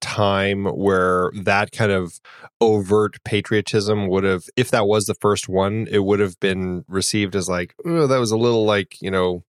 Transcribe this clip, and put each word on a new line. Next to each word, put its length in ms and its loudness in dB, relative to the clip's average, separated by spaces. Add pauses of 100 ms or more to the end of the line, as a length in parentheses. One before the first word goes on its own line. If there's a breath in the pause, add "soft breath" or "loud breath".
time 640 0
where 680 2
that 380 0
kind 200 0
of 280 -4 (400 loud breath)
overt 640 2
patriotism 840 0
would 160 2
have, 200 0 (120)
if 160 0
that 140 2
was 200 2
the 80 -4
first 340 -2
one, 420 -2
it 100 2
would 200 2
have 200 -2
been 460 -2
received 480 -2
as 140 -4
like, 260 -4 (120)
"Oh, 220 0
that 100 2
was 140 0
a 40 0
little, 300 2
like, 340 -2
you 100 -6
know, 340 -2 (120)